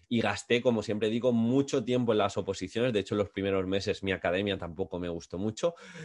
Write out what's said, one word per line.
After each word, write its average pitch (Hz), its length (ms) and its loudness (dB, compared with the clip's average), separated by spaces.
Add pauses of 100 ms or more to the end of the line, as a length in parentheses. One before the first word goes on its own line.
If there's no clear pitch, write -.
(120)
Y 117 100 4
gasté, 110 400 2
como 117 200 4
siempre 107 280 -2
digo, 117 220 2
mucho 123 540 2
tiempo 123 280 2
en 107 40 4
las 101 180 2
oposiciones. 98 580 -2
De 101 60 2
hecho, 95 140 -2
los 104 160 0
primeros 98 380 0
meses 98 340 -2
mi 98 100 0
academia 92 460 0
tampoco 85 420 -6
me 87 80 -4
gustó 85 300 -8
mucho. 110 380 -2 (300)